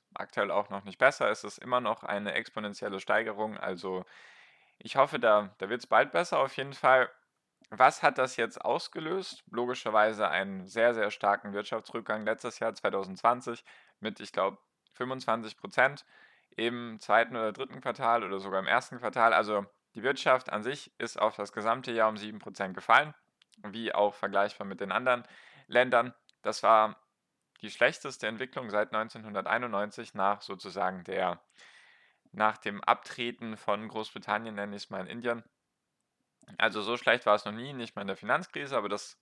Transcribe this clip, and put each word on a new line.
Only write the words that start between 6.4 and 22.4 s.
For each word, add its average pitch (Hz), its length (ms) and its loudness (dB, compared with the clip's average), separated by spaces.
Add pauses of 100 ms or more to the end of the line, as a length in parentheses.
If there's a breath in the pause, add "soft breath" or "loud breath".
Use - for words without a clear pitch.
Auf 135 180 0
jeden 139 160 -6
Fall, 131 340 4 (600)
was 127 320 4
hat 135 160 4
das 131 180 0
jetzt - 260 -2
ausgelöst? 170 880 -4
Logischerweise 110 800 2
einen 95 380 -2
sehr, 113 260 2
sehr 107 180 0
starken 104 440 0
Wirtschaftsrückgang 107 720 -6
letztes 113 320 -4
Jahr, 113 160 -2
zweitausendzwanzig, 107 880 0 (340 loud breath)
mit, 104 220 -8
ich 104 120 -14
glaub, - 300 0 (300)
fünfundzwanzig 123 640 -4
Prozent 135 480 0 (500 soft breath)
im 117 460 -4
zweiten 117 340 4
oder 110 180 0
dritten 127 280 -10
Quartal 117 440 0
oder 95 160 -4
sogar 95 200 -2
im 95 60 -4
ersten 120 320 0
Quartal. 117 340 4
Also 101 320 2 (300)
die 107 80 -10
Wirtschaft 131 500 2
an 107 100 -4
sich 131 360 -8
ist - 200 -6
auf 107 180 2
das 101 180 -8
gesamte 120 380 -2
Jahr 113 180 4
um 107 80 -8
sieben 107 220 -12